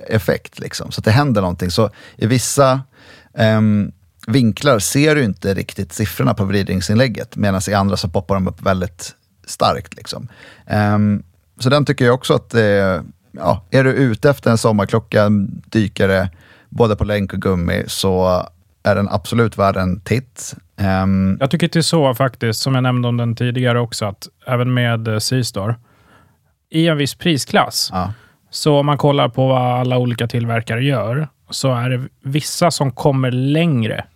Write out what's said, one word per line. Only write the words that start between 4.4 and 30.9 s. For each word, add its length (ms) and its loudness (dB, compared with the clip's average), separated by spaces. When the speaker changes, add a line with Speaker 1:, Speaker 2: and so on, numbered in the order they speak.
Speaker 1:
ser 360 2
du 100 2
inte 300 -2
riktigt 380 -8
siffrorna 420 -2
på 100 -2
vridringsinlägget, 920 0
medan 240 0
i 40 0
andra 220 2
så 120 -4
poppar 260 -2
de 140 -2
upp 140 -10
väldigt 520 -4
starkt, 500 -2
liksom. 320 -14
Ehm, 560 0
så 120 -2
den 140 4
tycker 200 0
jag 100 6
också 200 0
att, 200 -2
eh, 80 4
ja, 380 -2
är 140 4
du 80 2
ute 380 2
efter 200 0
en 80 4
sommarklocka, 720 2
dykare, 680 0
både 280 2
på 80 -2
länk 280 -2
och 100 -6
gummi, 440 0
så 600 0
är 120 2
den 140 0
absolut 500 -2
värd 180 2
en 240 -2
titt. 540 -6
Ehm, 640 0
Speaker 2:
Jag 100 0
tycker 180 0
till 160 0
så 300 2
faktiskt, 460 -2
som 140 -2
jag 80 2
nämnde 260 0
om 80 0
den 200 -2
tidigare 440 0
också, 240 -6
att 240 -8
även 280 0
med, 340 0
eh, 100 -2
Seastar, 600 -4
i 180 2
en 80 2
viss 180 -2
prisklass, 760 0
Speaker 1:
Ja. 200 -4
Speaker 2:
så 280 2
om 80 2
man 120 2
kollar 300 2
på 200 0
vad 320 0
alla 180 0
olika 280 -2
tillverkare 580 -4
gör, 440 -2